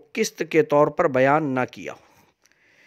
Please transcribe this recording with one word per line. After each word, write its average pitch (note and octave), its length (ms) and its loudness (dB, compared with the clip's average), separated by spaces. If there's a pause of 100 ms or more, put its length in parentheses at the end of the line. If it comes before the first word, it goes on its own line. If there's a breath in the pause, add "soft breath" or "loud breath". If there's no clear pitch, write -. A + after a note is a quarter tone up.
(140)
किस्त G#3+ 300 -6
के D#3+ 200 0
तौर D3 260 2
पर E3 180 -2
बयान C#3 400 2
ना B2+ 180 -2
किया D#2+ 260 -16
हो। - 60 -20 (880 soft breath)